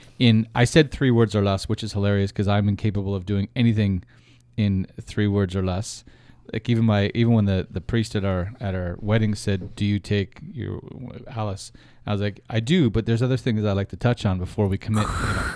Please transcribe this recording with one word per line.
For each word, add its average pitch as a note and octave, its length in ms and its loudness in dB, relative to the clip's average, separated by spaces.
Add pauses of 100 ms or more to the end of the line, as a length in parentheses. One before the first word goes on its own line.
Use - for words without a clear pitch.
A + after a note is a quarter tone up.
(180)
in, A2+ 380 4
I A#2+ 80 4
said D3 280 6
three C3 200 2
words A#2 240 4
or G#2 80 4
less, G2 240 0
which A2 160 -4
is G#2 80 -8
hilarious G2+ 400 0
'cause G2+ 160 -2
I'm G2+ 220 2
incapable G2 440 -2
of F#2 120 -4
doing G2 320 -2
anything G#2+ 460 2 (520)
in G2 320 0 (140)
three - 260 -2
words G2+ 260 2
or G2 120 0
less. F#2 400 -6 (480)
Like - 160 -4
even A2+ 160 2
my, G#2 300 2
even A#2 180 4
when A2 120 4
the, F#2+ 240 0
the F2+ 120 -6
priest - 340 -2
at G2+ 80 -2
our, F#2+ 380 -2
at F#2+ 140 -4
our F2+ 260 -6
wedding A2 340 2
said, G2 400 -4
"Do - 80 -4
you G2+ 160 2
take G2+ 400 -2 (140)
your G2 260 -8 (480)
Alice?" G#2+ 440 -8 (340)
I G#2 60 -6
was G2+ 100 -2
like, G2+ 180 -4 (100)
"I A2+ 100 -2
do, B2+ 320 2
but G#2 160 -2
there's A2+ 160 2
other B2+ 120 0
things A2 300 -2
I G#2 80 2
like G2 160 -2
to F#2 80 -12
touch A#2+ 300 0
on F#2 100 0
before F#2 300 -2
we F#2+ 100 0
commit." G#2+ 300 -2
You - 180 -4
know, - 180 -2 (120)